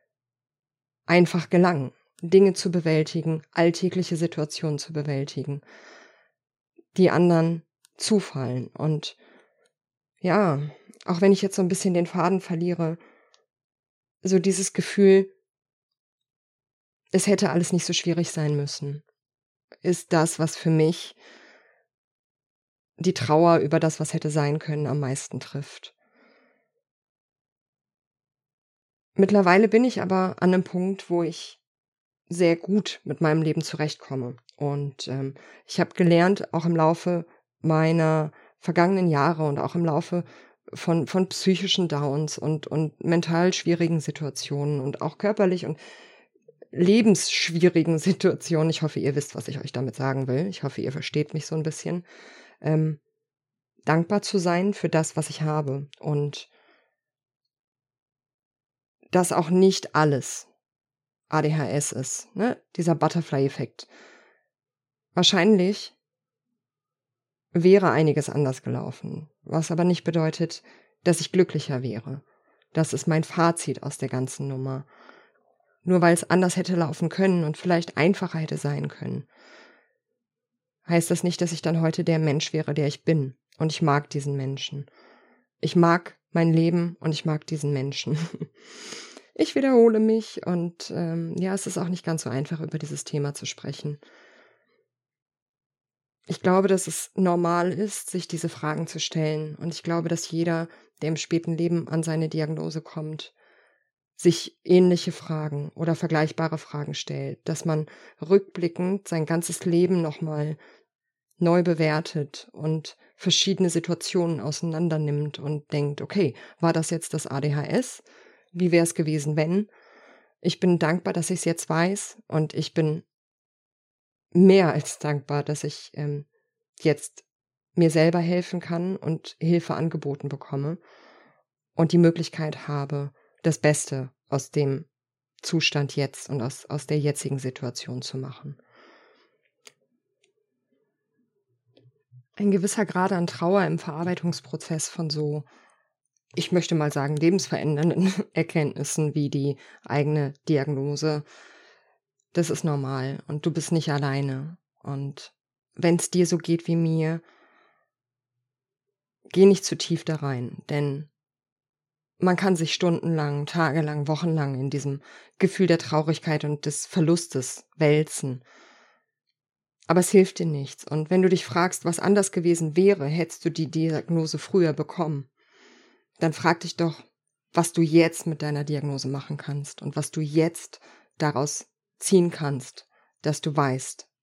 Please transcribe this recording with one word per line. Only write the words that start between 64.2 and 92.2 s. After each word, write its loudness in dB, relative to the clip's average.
Wahrscheinlich 2
wäre 6
einiges 2
anders -2
gelaufen, -8
was -2
aber 2
nicht 2
bedeutet, -2
dass 4
ich -8
glücklicher 0
wäre. -8
Das 0
ist -4
mein 2
Fazit 0
aus -10
der -6
ganzen -6
Nummer. -6
Nur 4
weil 6
es -2
anders 2
hätte -2
laufen -2
können 2
und -2
vielleicht -2
einfacher 0
hätte -4
sein -4
können, -10
heißt 2
das 0
nicht, -2
dass 0
ich -8
dann 0
heute 2
der 2
Mensch 0
wäre, -4
der 0
ich -6
bin. 0
Und 0
ich -4
mag 2
diesen -4
Menschen. -8
Ich -2
mag 4
mein 2
Leben 2
und -2
ich -6
mag -2
diesen -4
Menschen. -4
<laughs> -6
Ich -2
wiederhole 6
mich 0
und, -4
ähm, -4
ja, -2
es -6
ist -6
auch -2
nicht -6
ganz -4